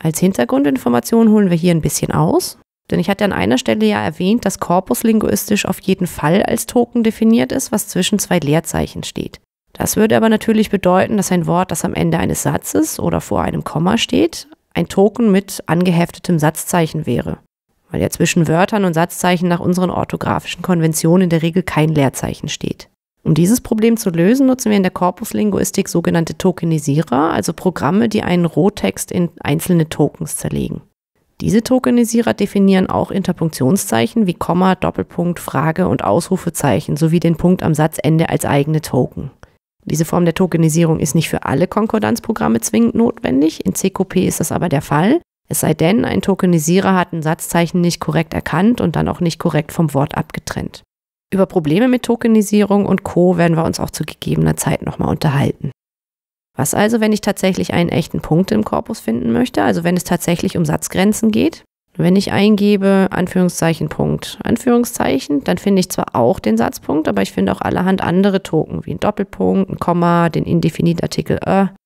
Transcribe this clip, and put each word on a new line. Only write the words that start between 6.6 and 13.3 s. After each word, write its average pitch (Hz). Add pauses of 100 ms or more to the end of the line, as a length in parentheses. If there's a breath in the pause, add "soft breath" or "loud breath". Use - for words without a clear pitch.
Token 240
definiert 226
ist, 269
was 214
zwischen 185
zwei -
Leerzeichen 143
steht. - (340)
Das -
würde 220
aber 226
natürlich 220
bedeuten, 190
dass 190
ein 175
Wort, 175
das -
am -
Ende 165
eines -
Satzes -
oder 165
vor -